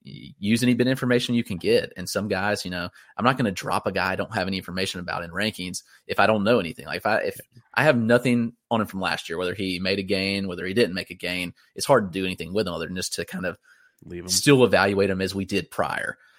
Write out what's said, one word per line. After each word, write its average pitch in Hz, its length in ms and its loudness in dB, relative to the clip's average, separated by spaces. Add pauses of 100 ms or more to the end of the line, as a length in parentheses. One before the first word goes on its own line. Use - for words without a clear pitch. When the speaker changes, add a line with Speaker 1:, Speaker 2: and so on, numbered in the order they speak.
Speaker 1:
y-, 62 240 -16 (100)
use 107 240 2
any 123 100 4
bit 123 140 4
of 131 40 2
information 123 440 0
you 117 80 2
can 95 140 -6
get. 104 380 2
And 90 140 -8
some 101 200 -2
guys, 101 360 0
you 90 60 -6
know, 90 180 -6 (280)
I'm 110 80 -2
not 127 120 4
gonna 110 140 0
drop - 340 -4
a 95 60 0
guy 95 220 0
I - 20 -2
don't 95 180 -6
have 92 140 0
any 95 100 -2
information 90 420 -4
about 85 240 -6
in 85 60 -10
rankings 90 540 -6 (240)
if - 120 0
I 101 60 8
don't 104 180 4
know 113 160 4
anything. 80 280 -6
Like, 78 100 -6
if - 80 -6
I, 104 120 2
if - 220 -4 (360)
I 123 80 2
have 147 140 4
nothing 120 560 2 (180)
on 110 100 2
him 98 60 -2
from 95 140 -10
last 87 280 -4
year, 82 80 -4
whether 90 160 -2
he 95 240 -4
made 95 220 0
a 98 40 -4
gain, 98 440 -2
whether 90 180 -6
he 95 80 -4
didn't 98 220 2
make - 160 -6
a 90 40 -14
gain, 90 380 -6 (220)
it's - 100 -6
hard 110 260 4
to 92 80 -4
do 95 60 0
anything 87 260 -6
with 92 160 0
him 87 60 -6
other 82 140 -4
than 90 80 -8
just - 200 -6
to 85 100 -4
kind 92 200 -8
of 82 120 -6 (460)
Speaker 2:
Leave 87 200 -12
him. 90 60 -10
Speaker 1:
still 127 340 6
evaluate 98 480 4
him 92 100 -2
as 95 140 -2
we 98 100 -2
did 95 240 -2
prior. - 480 -4 (220)